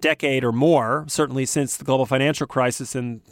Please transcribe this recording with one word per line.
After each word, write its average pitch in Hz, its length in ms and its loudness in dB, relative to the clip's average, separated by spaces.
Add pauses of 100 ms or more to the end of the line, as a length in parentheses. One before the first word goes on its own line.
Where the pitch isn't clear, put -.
decade 139 420 0
or 120 80 2
more, 143 560 2
certainly 135 380 -2
since 139 320 -2
the - 60 -16
global 131 200 2
financial 135 420 0
crisis 127 480 -2
and 123 380 -8